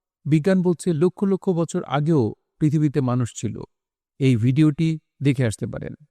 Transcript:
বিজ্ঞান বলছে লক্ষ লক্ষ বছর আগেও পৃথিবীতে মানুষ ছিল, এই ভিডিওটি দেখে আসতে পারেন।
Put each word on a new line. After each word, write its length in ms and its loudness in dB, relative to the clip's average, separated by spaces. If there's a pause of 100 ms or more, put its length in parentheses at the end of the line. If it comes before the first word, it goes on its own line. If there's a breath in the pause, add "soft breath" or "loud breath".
(260)
বিজ্ঞান 360 2
বলছে 320 0
লক্ষ 300 0
লক্ষ 260 -2
বছর 380 -2
আগেও 340 2 (340)
পৃথিবীতে 440 2
মানুষ 340 -2
ছিল, 200 -8 (640)
এই 160 4
ভিডিওটি 520 2 (340)
দেখে 220 0
আসতে 220 -4
পারেন। 280 -10 (160)